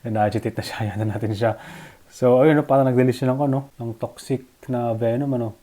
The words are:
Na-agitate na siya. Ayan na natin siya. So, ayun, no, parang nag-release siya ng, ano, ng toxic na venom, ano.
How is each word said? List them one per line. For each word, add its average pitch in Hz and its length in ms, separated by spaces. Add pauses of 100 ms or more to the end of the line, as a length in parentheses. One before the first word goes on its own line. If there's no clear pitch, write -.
Na-agitate 107 480
na 107 100
siya. - 220
Ayan 101 160
na 107 160
natin 110 160
siya. 107 240 (500)
So, 127 320
ayun, 151 220
no, - 20
parang 135 220
nag-release 127 400
siya 127 80
ng, 143 160
ano, 135 320
ng 117 160
toxic - 480 (240)
na 120 240
venom, 117 400
ano. 117 300